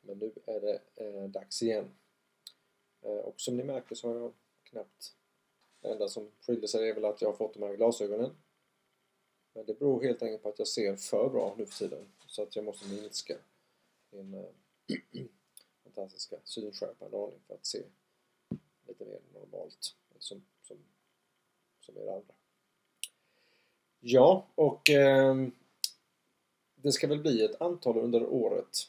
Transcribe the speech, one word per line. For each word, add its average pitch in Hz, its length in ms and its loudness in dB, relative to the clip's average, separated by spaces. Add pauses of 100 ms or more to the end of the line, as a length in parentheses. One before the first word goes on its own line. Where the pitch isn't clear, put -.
Men 101 160 -12
nu 110 140 -4 (140)
är 107 160 -4
det, 104 200 0 (140)
eh, 101 280 -10
dags 98 400 -6
igen. 110 280 0 (1080)
Eh, 107 100 -8
och - 300 -8
som 123 160 -4
ni 127 60 -4
märker 131 320 -8
så 120 120 -8
har 117 80 -4
jag 120 160 -8 (320)
knappt... - 520 -16 (680)
Det 107 100 -6
enda 104 160 -2
som 104 240 -8 (100)
skiljer 110 260 -2
sig 110 220 2
är 107 40 -2
väl 107 120 -2
att 107 160 0
jag 107 80 2
har 101 60 -2
fått 107 180 -4
de 104 100 -6
här 101 120 -4
glasögonen. 113 560 2 (1200)
Men 110 120 -12
det 110 140 -6
beror 135 240 2
helt 123 200 0
enkelt 110 200 -6
på 104 60 -4
att - 100 -10
jag 107 80 -2
ser 101 280 0
för 110 340 0
bra 101 280 -2
nu 107 80 -6
för - 120 -16
tiden. - 280 -8 (220)
Så - 160 -8
att - 120 -10
jag 107 100 -6
måste 101 220 -10
minska 104 500 -8 (760)
min, 98 220 -16
eh, - 880 -14
<clears throat> - 20 -12 (580)
fantastiska - 600 -12
synskärpa 104 640 -10
en 107 100 -12
aning - 320 -6
för - 60 -16
att - 120 -18
se - 180 -8 (1040)
lite 113 180 -14
mer 104 140 -16 (140)
normalt. 92 640 -14 (140)
Eller - 120 -20
som, 98 240 -14 (160)
som, - 160 -20 (1040)
som - 180 -20
er 104 100 -8
andra. 95 260 -8 (1700)
Ja, 131 560 8
och, - 340 4
ehm, 135 640 8 (1200)
det 139 160 0
ska 147 160 0
väl 151 140 0
bli 120 240 4
ett - 160 -4
antal 170 360 0
under 120 280 2
året. - 520 0 (120)